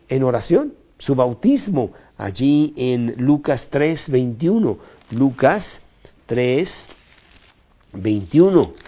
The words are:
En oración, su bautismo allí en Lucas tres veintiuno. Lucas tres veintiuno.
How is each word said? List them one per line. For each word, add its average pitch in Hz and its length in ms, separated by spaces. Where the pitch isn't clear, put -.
En 135 160
oración, 170 480
su - 160
bautismo 131 800
allí 139 600
en 123 420
Lucas 143 520
tres 151 380
veintiuno. 127 680
Lucas 135 680
tres 123 600
veintiuno. 107 800